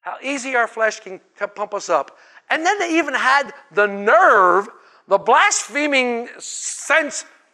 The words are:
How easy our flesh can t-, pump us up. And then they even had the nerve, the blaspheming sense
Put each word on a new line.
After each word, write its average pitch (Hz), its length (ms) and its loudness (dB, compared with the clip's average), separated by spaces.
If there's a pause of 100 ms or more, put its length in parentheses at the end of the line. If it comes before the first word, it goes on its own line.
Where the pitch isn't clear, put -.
How - 220 -12
easy 262 340 -6
our 233 100 2
flesh 220 320 -4
can 185 220 -16 (180)
t-, 202 80 -6
pump 202 280 -8
us 190 160 -6
up. 147 280 -2 (300)
And 302 160 -2
then 403 140 0
they 339 180 -2
even 294 160 0
had 262 400 0 (180)
the 202 160 2
nerve, 202 800 4 (400)
the 196 120 2
blaspheming 269 1200 0
sense - 880 -4 (280)